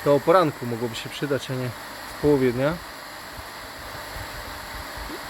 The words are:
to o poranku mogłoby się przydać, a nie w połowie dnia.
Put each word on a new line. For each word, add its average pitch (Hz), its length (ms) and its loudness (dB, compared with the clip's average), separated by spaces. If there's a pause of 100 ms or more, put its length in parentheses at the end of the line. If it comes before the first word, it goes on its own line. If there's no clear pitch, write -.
to 143 120 8
o 139 40 8
poranku 165 460 6
mogłoby 117 300 -2
się - 140 -8
przydać, 139 420 -2
a - 20 0
nie 127 160 -2 (480)
w - 40 -8
połowie 135 320 6
dnia. 135 200 2 (2500)